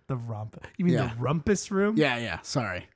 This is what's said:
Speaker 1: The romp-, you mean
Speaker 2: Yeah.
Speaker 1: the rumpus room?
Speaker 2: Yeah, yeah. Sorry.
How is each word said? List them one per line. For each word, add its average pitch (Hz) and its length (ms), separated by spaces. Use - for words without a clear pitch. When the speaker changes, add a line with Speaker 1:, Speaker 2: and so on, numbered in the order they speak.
Speaker 1:
The 135 80
romp-, 113 480
you 180 80
mean 175 80
Speaker 2:
Yeah. 120 200
Speaker 1:
the 117 80
rumpus 160 500
room? 208 260
Speaker 2:
Yeah, 135 200
yeah. 101 260
Sorry. 98 520